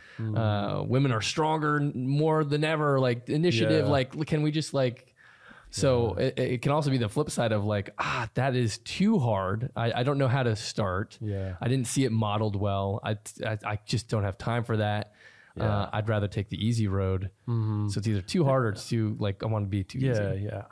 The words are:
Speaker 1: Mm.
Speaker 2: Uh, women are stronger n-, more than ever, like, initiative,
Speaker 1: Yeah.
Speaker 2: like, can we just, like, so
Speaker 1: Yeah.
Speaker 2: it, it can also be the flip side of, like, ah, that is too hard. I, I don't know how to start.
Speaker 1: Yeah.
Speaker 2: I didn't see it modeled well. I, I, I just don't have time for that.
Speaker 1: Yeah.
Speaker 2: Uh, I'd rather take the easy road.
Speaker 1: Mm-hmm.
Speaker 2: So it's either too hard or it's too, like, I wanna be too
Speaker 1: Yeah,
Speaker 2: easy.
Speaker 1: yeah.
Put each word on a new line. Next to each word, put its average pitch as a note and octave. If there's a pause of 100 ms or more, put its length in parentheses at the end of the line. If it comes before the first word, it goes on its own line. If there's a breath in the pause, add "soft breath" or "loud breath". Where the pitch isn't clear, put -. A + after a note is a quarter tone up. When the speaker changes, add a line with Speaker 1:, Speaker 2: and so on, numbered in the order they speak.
(200 loud breath)
Speaker 1:
Mm. A2
Speaker 2:
Uh, G2+
women B2+
are A2
stronger D#3
n-, C#3+
more D3
than D3
ever, D3+
like, A#2+
initiative, D3
Speaker 1:
Yeah. C#3+
Speaker 2:
like, C#3+
can D3+
we D3+
just, D3+
like, B2+ (600 loud breath)
so A#2+
Speaker 1:
Yeah. C3
Speaker 2:
it, C3
it B2
can C#3
also D3
be C3
the G#2+
flip D3
side A#2
of, G#2
like, G#2
ah, B2
that B2+
is A#2+
too G#3+
hard. A2
I, A#2
I A#2+
don't C#3
know C3+
how C3
to A2+
start. G2+
Speaker 1:
Yeah. G2
Speaker 2:
I C3
didn't B2+
see C3+
it A2
modeled G#2+
well. G2
I, G#2+ (260)
I, A2
I G#2+
just -
don't G#2+
have G2
time A#2
for A#2
that. G#2 (440 loud breath)
Speaker 1:
Yeah. G#2
Speaker 2:
Uh, G2+
I'd G#2+
rather G#2
take G2
the F2+
easy A2+
road. F#2+ (180)
Speaker 1:
Mm-hmm. G#2+
Speaker 2:
So G2+
it's G2+
either G2+
too F3+
hard C3+
or G#2+
it's -
too, A2
like, G2+
I -
wanna G#2+
be F#2+
too C3
Speaker 1:
Yeah, G#2+
Speaker 2:
easy. G2
Speaker 1:
yeah. G#2